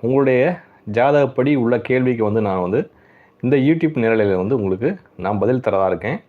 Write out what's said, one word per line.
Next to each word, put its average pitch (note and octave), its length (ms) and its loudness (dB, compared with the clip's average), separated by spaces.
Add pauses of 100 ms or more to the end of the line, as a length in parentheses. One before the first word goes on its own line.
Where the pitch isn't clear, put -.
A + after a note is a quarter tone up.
உங்களுடைய C3 380 2 (540)
ஜாதகப்படி C3+ 560 2 (100)
உள்ள A#2 120 2 (140)
கேள்விக்கு B2+ 400 0
வந்து A2 200 0
நான் F#2 180 -2
வந்து G#2+ 140 0 (640)
இந்த C3 120 2 (120)
YouTube D#3+ 360 0
நேரலையில G#2+ 380 2
வந்து A#2+ 180 -2
உங்களுக்கு G2 300 -2 (340)
நான் G2+ 180 -2
பதில் B2 240 0
தரதா F#2+ 260 0
இருக்கேன். G#2+ 260 -6 (100)